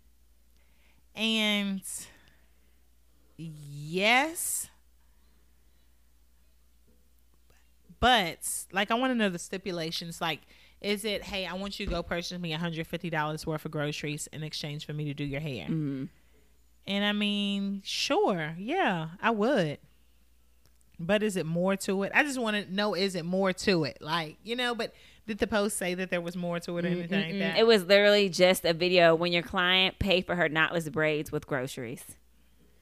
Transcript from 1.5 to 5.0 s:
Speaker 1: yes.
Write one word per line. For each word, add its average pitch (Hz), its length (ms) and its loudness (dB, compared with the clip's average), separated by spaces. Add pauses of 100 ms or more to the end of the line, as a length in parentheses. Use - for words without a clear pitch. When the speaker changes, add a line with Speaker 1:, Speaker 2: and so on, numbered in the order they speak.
Speaker 1:
yes. 165 1300 -2 (3250)